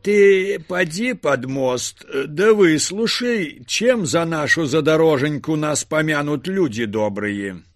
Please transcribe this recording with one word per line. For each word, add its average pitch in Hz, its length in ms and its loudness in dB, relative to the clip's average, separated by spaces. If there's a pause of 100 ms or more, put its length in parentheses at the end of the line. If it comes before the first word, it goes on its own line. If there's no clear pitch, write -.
«Ты 196 600 4
поди 180 520 -4
под 135 340 -2
мост, 131 600 -4 (220)
да 190 260 2
выслушай, 196 1120 0
чем 226 400 0
за 165 180 0
нашу 160 400 -2
задороженьку 151 920 2
нас 151 280 -4
помянут 151 640 -2
люди 156 380 -2
добрые». 101 800 -4 (140)